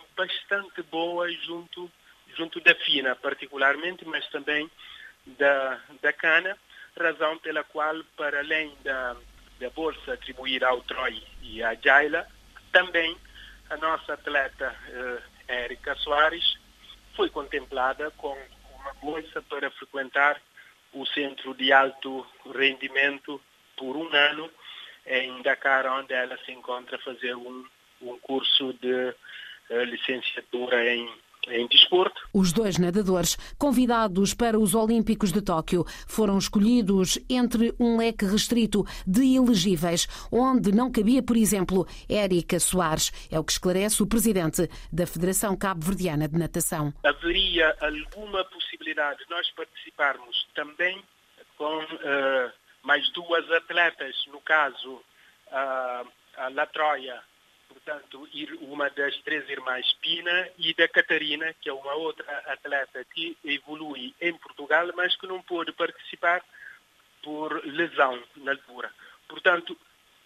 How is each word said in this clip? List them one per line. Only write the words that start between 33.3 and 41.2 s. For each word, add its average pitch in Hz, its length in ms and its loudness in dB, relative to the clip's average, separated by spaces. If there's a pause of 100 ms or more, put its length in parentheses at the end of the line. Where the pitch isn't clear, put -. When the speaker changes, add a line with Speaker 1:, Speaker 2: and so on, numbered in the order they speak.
Speaker 2:
convidados 226 760 4
para 226 240 2
os 208 160 4
Olímpicos 220 580 4
de 202 120 2
Tóquio 170 420 2 (220)
foram 196 320 2
escolhidos 202 800 4 (100)
entre 240 500 2
um 233 180 4
leque 226 280 2
restrito 214 580 2 (220)
de 262 300 6
elegíveis, 180 720 4 (240)
onde 233 400 4
não 240 200 4
cabia, 240 300 4